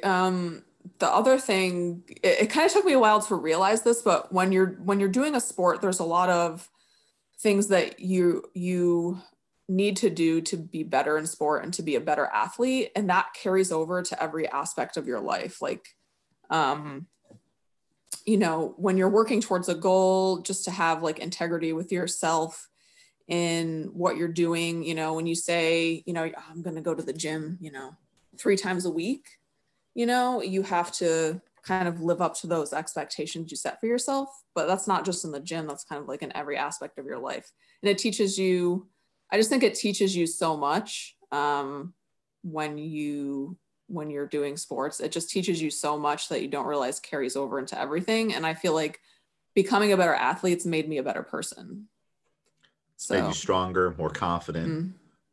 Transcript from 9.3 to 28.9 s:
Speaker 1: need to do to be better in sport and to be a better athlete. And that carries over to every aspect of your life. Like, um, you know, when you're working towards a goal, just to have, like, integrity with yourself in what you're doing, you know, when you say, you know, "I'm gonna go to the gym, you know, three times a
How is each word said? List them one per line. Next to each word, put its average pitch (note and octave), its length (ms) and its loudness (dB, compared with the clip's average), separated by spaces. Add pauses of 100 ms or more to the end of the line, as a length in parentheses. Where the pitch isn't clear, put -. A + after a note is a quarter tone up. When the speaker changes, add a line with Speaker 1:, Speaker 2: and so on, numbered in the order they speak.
Speaker 1:
need G3 300 2
to G3 120 2
do D#3+ 320 2
to E3 140 -4
be D#3+ 260 -6
better D3+ 340 0
in D#3 100 -2
sport D3+ 380 -2
and E3+ 100 -8
to F3+ 80 -6
be D#3 140 -2
a A#2 40 0
better D3 260 0
athlete. A#3+ 680 0
And G3+ 120 0
that F3+ 260 2
carries F#3+ 380 2
over E3 300 -2
to - 200 -6
every D#3 260 -4
aspect C#3 480 -4
of C#3+ 100 -6
your A#2+ 140 -4
life. - 420 -6
Like, - 240 -6 (640)
um, D3 560 -2 (1200)
you G#3+ 100 4
know, E3 400 2
when F#3 200 2
you're F#3+ 120 6
working A3 320 4
towards F3+ 280 -2
a F3 60 2
goal, F#3+ 680 4
just - 220 -6
to F3+ 60 -4
have, E3 320 0
like, D#3 160 -2
integrity E3 540 -2
with F3 200 -4
yourself E3 760 -2 (600)
in E3 640 0
what F3 240 0
you're E3+ 120 -2
doing, E3+ 540 0
you E3 120 -4
know, D#3+ 200 -2
when E3 120 -2
you E3+ 100 0
say, E3 680 0
you F3+ 60 -4
know, E3 180 -2 (200)
"I'm E3 120 -12
gonna E3 200 -6
go E3 120 -2
to D#3 80 -6
the C3+ 100 -6
gym, D#3+ 480 -6
you D#3 100 -14
know, C3+ 260 -14 (400)
three G3+ 200 2
times F#3 280 -2
a F3 60 -4